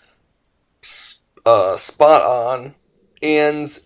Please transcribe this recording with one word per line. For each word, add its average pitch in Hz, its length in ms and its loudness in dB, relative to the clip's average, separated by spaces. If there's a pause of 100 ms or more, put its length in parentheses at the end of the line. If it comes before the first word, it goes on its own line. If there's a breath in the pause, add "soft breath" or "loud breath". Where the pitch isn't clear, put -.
(800 soft breath)
S-, - 400 -12 (240)
uh, 98 320 2
spot - 460 4
on. 123 500 -4 (480)
And 151 640 -2